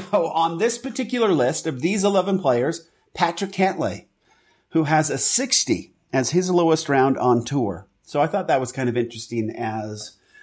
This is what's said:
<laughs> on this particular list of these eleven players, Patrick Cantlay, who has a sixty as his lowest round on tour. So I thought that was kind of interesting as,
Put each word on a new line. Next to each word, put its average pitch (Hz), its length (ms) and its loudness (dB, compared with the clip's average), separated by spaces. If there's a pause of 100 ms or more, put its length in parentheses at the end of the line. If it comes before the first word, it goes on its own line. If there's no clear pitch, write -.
(120)
<laughs> - 0 -
on 165 460 0
this 233 200 0
particular 240 540 -2
list 143 340 2
of 135 140 -6
these 190 240 0
eleven 196 340 2
players, 139 500 0 (260)
Patrick 175 360 -2
Cantlay, 156 560 -2 (640)
who 160 160 0
has 156 260 2
a 139 80 -2
sixty - 720 0 (200)
as 131 180 0
his 180 220 2
lowest 165 360 4
round 135 300 4
on 120 260 2
tour. 104 440 -4 (160)
So - 160 -2
I 151 60 4
thought 185 220 -4
that 143 120 2
was 127 120 -6
kind 127 180 -4
of 117 60 -2
interesting 113 600 -4
as, 110 640 -8 (240)